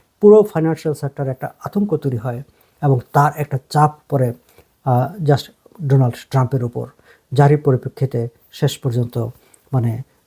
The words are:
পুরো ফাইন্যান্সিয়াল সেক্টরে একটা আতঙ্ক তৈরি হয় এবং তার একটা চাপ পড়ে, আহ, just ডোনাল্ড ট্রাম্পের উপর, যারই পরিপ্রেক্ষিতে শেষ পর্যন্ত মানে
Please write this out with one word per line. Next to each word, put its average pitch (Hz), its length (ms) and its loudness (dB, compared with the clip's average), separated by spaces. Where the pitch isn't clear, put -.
পুরো 208 220 8
ফাইন্যান্সিয়াল 160 520 -2
সেক্টরে 135 360 -8
একটা 127 200 -10
আতঙ্ক 202 320 -4
তৈরি 127 200 -4
হয় 120 260 -8
এবং 135 160 2
তার 147 240 2
একটা 143 220 -6
চাপ 151 280 2
পড়ে, 127 240 -2
আহ, 139 380 -2
just 139 280 0
ডোনাল্ড 131 280 2
ট্রাম্পের 127 340 -2
উপর, 120 220 -8
যারই 143 240 4
পরিপ্রেক্ষিতে 127 720 -2
শেষ - 260 -4
পর্যন্ত 117 500 -4
মানে 117 300 -2